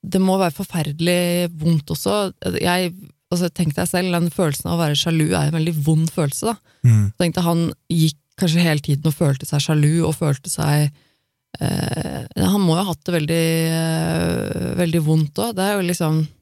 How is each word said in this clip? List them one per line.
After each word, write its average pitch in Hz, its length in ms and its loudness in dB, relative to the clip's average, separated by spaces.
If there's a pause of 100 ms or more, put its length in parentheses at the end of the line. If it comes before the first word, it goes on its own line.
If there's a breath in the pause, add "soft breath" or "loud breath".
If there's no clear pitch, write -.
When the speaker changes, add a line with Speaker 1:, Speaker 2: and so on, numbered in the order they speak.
Speaker 1:
det 190 160 0
må 190 160 2
være 180 160 2
forferdelig 175 1040 -2
vondt 156 320 2
også. 190 440 -2 (260)
Jeg, 175 340 0 (380)
altså, 175 180 0
tenk 160 240 -2
deg 175 140 -2
selv, 180 240 0
den 170 180 0
følelsen 156 400 -2
av 170 80 0
å 170 60 0
være 147 160 0
sjalu 165 340 2
er 147 140 0
en 160 100 0
veldig 160 160 0 (100)
vond 160 280 2
følelse, 147 320 -2
da. 220 120 -2 (300 soft breath)
Speaker 2:
Mm. 107 320 4
Speaker 1:
Tenk 175 180 0
deg, 180 100 0
han 170 260 0 (180)
gikk 160 280 2 (200)
kanskje 170 280 2
hele 151 160 2
tiden 147 260 0
og 147 80 2
følte 143 320 0
seg 147 140 0
sjalu, 151 440 2
og 156 120 -2
følte 147 320 -2
seg, 147 420 0 (680 soft breath)
eh, - 640 -4 (100)
han 190 260 2
må 165 140 4
jo 180 80 0
ha 190 80 -4
hatt 151 140 -8
det 175 80 -2
veldig, 165 300 0 (280)
eh, 165 1040 -2
veldig 170 300 0
vondt 156 340 2
også. 220 160 -4
Det 190 80 -2
er 202 160 0
jo 175 80 -2
liksom 160 400 0 (140)